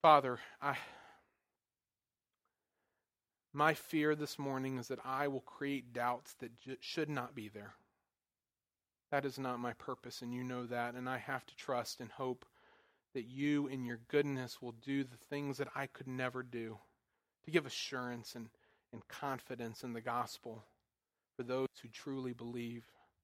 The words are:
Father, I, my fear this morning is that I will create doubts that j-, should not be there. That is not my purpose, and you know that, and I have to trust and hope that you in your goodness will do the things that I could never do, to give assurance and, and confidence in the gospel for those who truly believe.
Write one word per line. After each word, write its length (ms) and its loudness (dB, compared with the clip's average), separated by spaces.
Father, 360 10
I, 160 0
my 180 8
fear 420 4
this 240 -4
morning 380 0
is 120 -4
that 140 -4
I 260 0
will 120 0
create 540 -4
doubts 460 0
that 180 -8
j-, 220 -10
should 280 0
not 260 -2
be 140 -8
there. 240 -12
That 120 4
is 140 -2
not 220 -2
my 120 -2
purpose, 480 -10
and 140 -6
you 100 -4
know 220 -4
that, 280 -2
and 140 -6
I 80 -2
have 300 -4
to 100 -20
trust 440 -2
and 100 -8
hope 340 -4
that 100 -2
you 440 2
in 180 -2
your 220 -4
goodness 520 2
will 140 -6
do 200 2
the 120 -12
things 260 -2
that 180 -2
I 120 0
could 220 -10
never 340 0
do, 340 -6
to 60 -8
give 160 6
assurance 680 -4
and, 120 -8
and 120 -12
confidence 800 -4
in 80 -4
the 80 -4
gospel 640 -2
for 60 -4
those 260 2
who 60 -14
truly 440 -4
believe. 540 -6